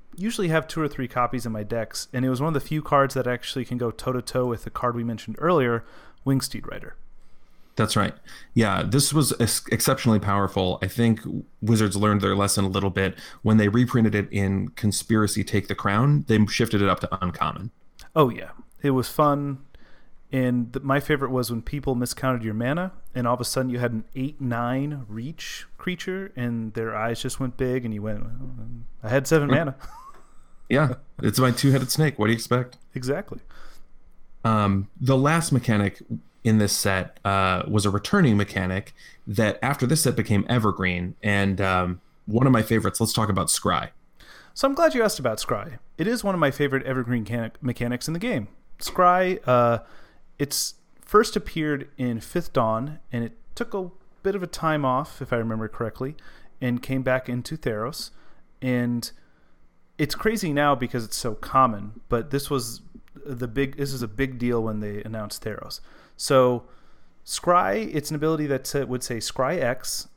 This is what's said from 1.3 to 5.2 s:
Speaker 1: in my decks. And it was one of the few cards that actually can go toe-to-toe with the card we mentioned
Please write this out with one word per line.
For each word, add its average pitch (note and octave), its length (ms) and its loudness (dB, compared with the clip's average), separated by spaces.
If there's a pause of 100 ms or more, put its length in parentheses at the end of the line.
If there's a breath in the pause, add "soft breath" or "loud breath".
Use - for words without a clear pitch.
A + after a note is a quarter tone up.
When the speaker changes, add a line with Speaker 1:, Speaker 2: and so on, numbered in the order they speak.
Speaker 1:
in A#2 60 -4
my G#2+ 100 -4
decks. A2 500 -6
And B2+ 120 -2
it C3 60 2
was B2+ 100 0
one D3+ 80 0
of D#3+ 60 -2
the C3 120 -2
few D3+ 160 -2
cards C#3 320 2
that B2 140 -2
actually B2 360 -4
can B2 140 -6
go A#2 140 -2
toe-to-toe B2+ 540 -2
with A#2 180 -4
the - 60 -8
card A#2+ 260 -2
we A#2 80 -4
mentioned A2+ 340 -6